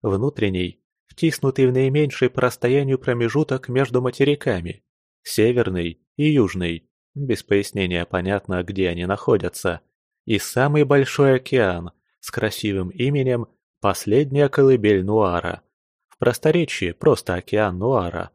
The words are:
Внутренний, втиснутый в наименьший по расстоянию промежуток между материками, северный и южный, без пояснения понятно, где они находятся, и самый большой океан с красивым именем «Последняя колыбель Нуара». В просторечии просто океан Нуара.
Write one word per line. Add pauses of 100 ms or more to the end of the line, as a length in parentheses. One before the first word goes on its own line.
Внутренний, (240)
втиснутый
в
наименьший
по
расстоянию
промежуток
между
материками, (400)
северный (160)
и
южный, (380)
без
пояснения
понятно,
где
они
находятся, (440)
и
самый
большой
океан (280)
с
красивым
именем (340)
«Последняя
колыбель
Нуара». (480)
В
просторечии
просто
океан
Нуара.